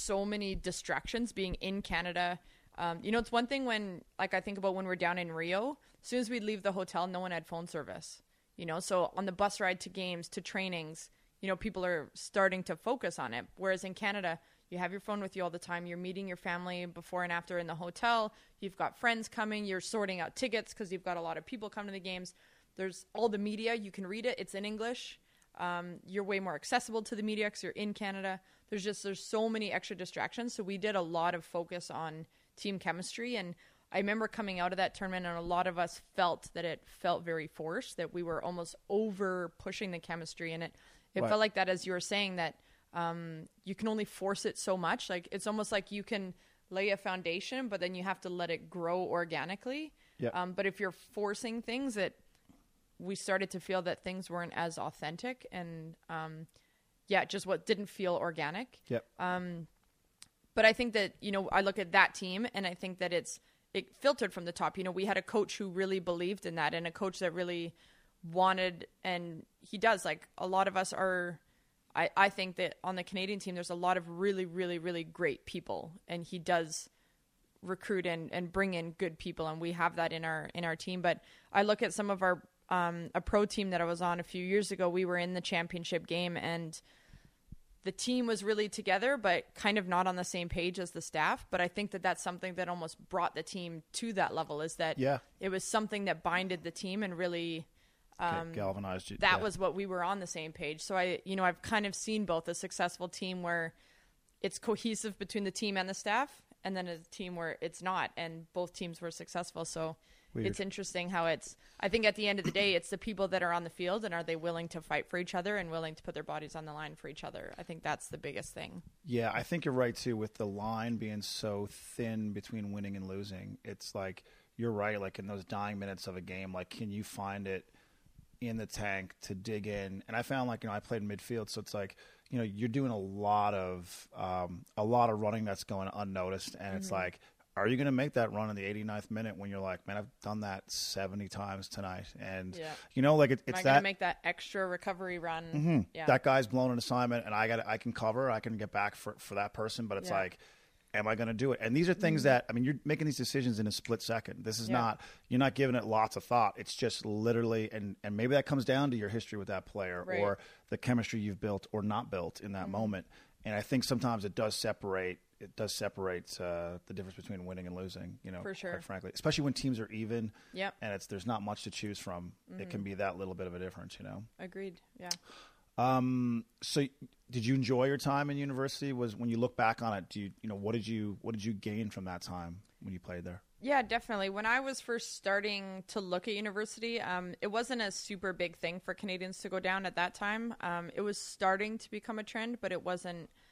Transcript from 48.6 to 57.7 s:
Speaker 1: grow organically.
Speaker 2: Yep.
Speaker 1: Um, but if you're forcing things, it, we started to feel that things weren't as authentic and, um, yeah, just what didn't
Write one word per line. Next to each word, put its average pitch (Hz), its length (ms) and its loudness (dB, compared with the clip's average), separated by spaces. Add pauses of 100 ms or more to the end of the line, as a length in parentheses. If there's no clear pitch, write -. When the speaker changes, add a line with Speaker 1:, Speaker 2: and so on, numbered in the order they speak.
Speaker 1:
grow 175 320 0
organically. 175 920 -2 (260)
Speaker 2:
Yep. 123 160 0
Speaker 1:
Um, 180 180 0
but 196 140 0
if 190 120 -2
you're 190 120 0
forcing 214 720 -4
things, 247 340 -2
it, 185 220 0 (800)
we 185 160 -4
started 190 360 0
to 185 80 -6
feel 185 240 0
that 170 200 -2
things 185 260 -6
weren't 170 260 -4
as 165 220 -2
authentic 165 720 -6
and, 165 440 -10 (140)
um, 160 380 -6 (600)
yeah, 190 180 6
just 196 220 -4
what 190 180 0
didn't 202 220 2